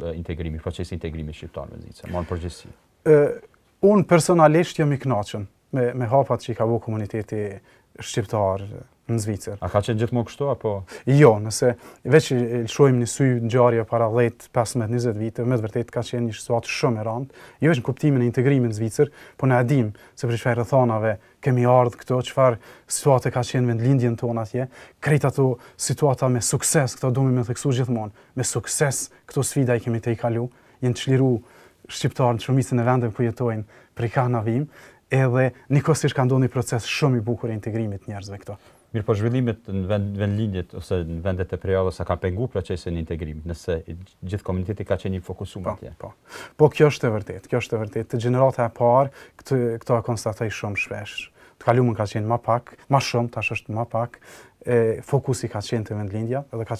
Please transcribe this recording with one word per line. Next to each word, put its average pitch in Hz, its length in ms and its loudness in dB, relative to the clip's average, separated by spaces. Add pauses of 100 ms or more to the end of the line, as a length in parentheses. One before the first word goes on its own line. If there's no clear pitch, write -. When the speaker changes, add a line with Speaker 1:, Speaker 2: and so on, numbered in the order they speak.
Speaker 1:
e, 82 160 -6
integrimi, 82 400 -8
procesi 87 320 -8
i 87 80 -8
integrimit 78 400 -10
shqiptarëve 80 400 -14
në 80 80 -18
Zvicër? - 240 -18
Marrën 87 220 -4
përgjithësi. 85 400 -10 (340)
Speaker 2:
E, 151 120 8 (680)
unë 202 220 6
personalisht 165 760 4
jam 147 80 2
i 135 80 -2
kënaqur 104 480 -4
me, 123 480 -4
me 123 160 -2
hapat 127 320 2
që - 80 -8
i 110 80 -6
ka 113 80 2
bëu 117 160 0
komuniteti 107 600 -4 (580)
shqiptar 101 640 -2 (440)
në 117 80 0
Zvicër. 104 400 -6
Speaker 1:
A 92 80 -6
ka 104 160 2
qenë 110 160 -2
gjithmonë 117 300 0
kështu, - 180 -6
apo? 113 240 -2 (380)
Speaker 2:
Jo, 139 240 10 (100)
nëse 117 300 0 (340)
veç 143 240 6
i, 131 60 2
i 120 260 -2
lëshojmë 127 380 4
një 117 100 -2
sy 143 140 0 (180)
ngjarje 117 460 4
para 117 240 2
dhjetë, 120 420 0
pesëmbëdhjetë, 113 380 -2
njëzet 120 260 -2
vite, 113 240 -6
me 127 140 0
të 110 80 -2
vërtetë 113 260 -6
ka 123 160 -4
qenë 120 220 -4
një 104 100 -10
situatë - 320 -2
shumë 117 300 -2
e 107 60 -6
rëndë, 120 340 -8 (240)
jo 165 80 6
vetëm 120 160 -2
kuptimin 135 340 2
e 120 60 2
integrimit 123 420 2
në 107 60 -6
Zvicër, 113 340 0 (240)
po 135 140 0
na 123 100 6
e 123 80 2
dim 123 220 2 (260)
se 123 140 -6
për 117 100 -2
çfarë 120 220 0
rrethonave 110 560 2 (260)
kemi 123 240 4
ardhur 123 320 6
këto, 127 300 -2
çfarë 127 300 4 (280)
situate 135 480 2
ka 123 140 0
qenë 123 240 0
vendlindjen 120 480 2
tonë 117 240 -4
atje, 123 240 -6 (340)
krejt 143 240 2
ato 131 220 2 (260)
situata 135 560 0
me 123 80 0
sukses, - 560 0
këto 131 160 -2
duam 131 240 2
me 123 80 0
theksu 120 320 -2
gjithmonë, 117 400 -4 (240)
me 120 80 -2
sukses - 600 -2 (180)
këto 139 160 -2
sfida 123 320 2
i 113 80 -2
kemi 117 160 -2
te 117 160 -2
i - 40 -12
kalu, 120 280 -2 (380)
jenë 123 100 2
të - 80 -8
çliru 131 300 4 (580)
shqiptarë 123 480 0
në - 60 -12
shumicën 131 340 2
e 117 80 2
vendeve 123 240 2
ku 120 160 -2
jetojnë 110 560 -6 (160)
prej 117 160 -4
ka 127 160 2
na 120 140 0
vim, 123 240 -2 (420)
edhe 131 380 2 (200)
nikosisht 143 460 2
ka 135 80 2
ndodhur 131 220 2
një 120 80 -2
proces 120 340 -2
shumë 127 320 0
i 107 60 -6
bukur 117 260 -4
i 110 60 -6
integrimit 104 480 -6
të 110 80 -10
njerëzve 101 320 -12
këto. 104 100 -12 (380)
Speaker 1:
Mirë, 110 140 -2
po 117 100 2
zhvillimet 117 560 -2
në 95 160 -2
vend, 101 200 0 (120)
vendlindjet 101 560 -2
ose 90 240 -4
në 82 140 -6 (100)
vendet 92 300 -2
e - 20 -6
Prejardhës, 95 460 -2
a - 20 -8
ka 90 160 0
pengu 95 320 -2
procesin 90 400 -6
e 85 80 -4
integrimit, 78 480 -8
nëse 82 300 -4 (100)
i 85 60 -10 (260)
gjithë 95 240 -8
komuniteti 92 400 -4
ka 95 160 -2
qenë 95 160 -4
i 92 80 -6
fokusuar 92 400 -12
Speaker 2:
Po, 107 80 -4
Speaker 1:
atje? 78 240 -14
Speaker 2:
po. - 140 -16 (500)
Po, 151 80 8
kjo 147 240 4
është - 160 -2
e 110 60 0
vërtetë, 92 340 -8
kjo 123 140 0
është - 100 -6
e 113 80 -2
vërtetë. 110 300 -6
Te 123 100 -2
gjenerata 127 480 2
e - 80 -20
parë, 123 320 4 (320)
këtë, - 160 -2 (240)
këto 120 160 0
e 110 80 -2
konstatoj 113 440 -4 (100)
shumë 104 240 -6
shpesh. - 320 -10 (420)
Të - 140 -4
kaluamën 120 260 4
ka 107 160 0
qenë 107 220 -4
më 117 100 -2
pak, 120 300 -2 (180)
më 135 160 4
shumë, 120 240 -2
tash - 240 -4
është 107 220 -8
më 117 160 -4
pak. 117 260 -6 (400)
E, 123 160 0 (320)
fokusi 127 400 0
ka 104 160 -6
qenë 110 240 -4
te 107 80 -4
vendlindja, 110 460 -4 (100)
edhe 113 160 -8
ka 113 100 -4